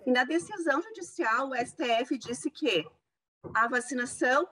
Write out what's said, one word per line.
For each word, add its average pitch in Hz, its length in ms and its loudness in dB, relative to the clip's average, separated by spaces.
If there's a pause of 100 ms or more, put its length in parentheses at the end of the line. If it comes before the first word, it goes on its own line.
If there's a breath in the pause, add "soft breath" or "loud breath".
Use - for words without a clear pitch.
E 254 40 0
na 254 140 6
decisão 330 580 0
judicial, 285 680 -2
o 262 40 -6
S 240 220 -4
T 311 80 -4
F 247 340 2
disse 240 320 -6
que 190 380 0 (680)
a 233 140 4
vacinação, 254 840 0